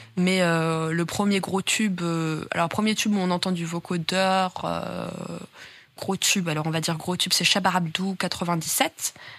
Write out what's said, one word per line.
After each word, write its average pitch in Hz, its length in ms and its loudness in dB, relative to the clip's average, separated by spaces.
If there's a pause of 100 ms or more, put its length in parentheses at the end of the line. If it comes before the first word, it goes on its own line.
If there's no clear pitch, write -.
(160)
Mais, 185 260 4
euh, 160 520 2
le 170 120 0
premier 202 360 2
gros 190 200 -2
tube, 190 420 0
euh, 160 480 -2
alors, 170 140 0
le 160 40 0
premier 214 260 0
tube 208 200 0
où 196 40 2
on 180 120 2
entend 180 200 0
du 170 140 -2
vocodeur, 185 880 0 (100)
euh, - 440 -4 (920)
gros - 180 -4
tube, 185 320 2
alors 156 200 0
on 160 40 0
va 160 100 0
dire 165 140 -2
gros 180 220 -4
tube, - 160 0
c'est - 120 2
Shabarabdou 185 720 2
quatre-vingt-dix-sept. - 960 0 (260)